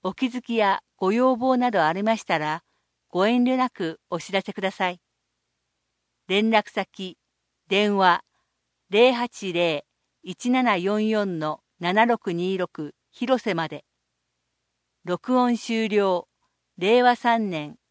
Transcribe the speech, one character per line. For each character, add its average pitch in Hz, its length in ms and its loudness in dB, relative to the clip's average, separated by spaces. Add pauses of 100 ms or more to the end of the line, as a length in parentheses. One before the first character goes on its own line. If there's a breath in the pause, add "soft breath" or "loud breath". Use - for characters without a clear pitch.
お 190 100 -4
気 262 120 -2
づ 240 160 -6
き 233 120 -6
や 202 260 2 (160)
ご 190 160 0
要 254 240 2
望 254 200 2
な 247 140 0
ど 185 140 2
あ 160 80 2
り 190 100 -4
ま 220 140 0
し - 80 -12
た 165 140 -2
ら、 151 240 -4 (460)
ご 185 180 0
遠 247 180 2
慮 254 120 0
な 254 120 0
く 170 320 -8 (100)
お 175 100 -6
知 - 120 -12
ら 196 100 0
せ - 100 -10
く - 80 -10
だ 185 100 -2
さ 185 200 -4
い。 180 100 -16 (1300)
連 208 220 2
絡 214 200 2
先、 185 480 -8 (500)
電 202 280 2
話、 185 260 4 (680)
零 240 220 6
八 233 400 -6
零 165 320 0 (380)
一 190 280 -6
七 247 260 2
四 208 320 -2
四 202 300 -2
の 151 220 -6 (180)
七 196 280 2
六 220 260 -2
二 180 240 -2
六、 160 380 -8 (160)
広 254 320 -2
瀬 196 120 -2
ま 165 140 -4
で。 147 160 -14 (1200)
録 180 320 -2
音 240 200 2
終 226 320 -2
了、 196 400 0 (500)
令 220 240 4
和 247 140 4
三 226 340 -2
年 151 260 -8 (140)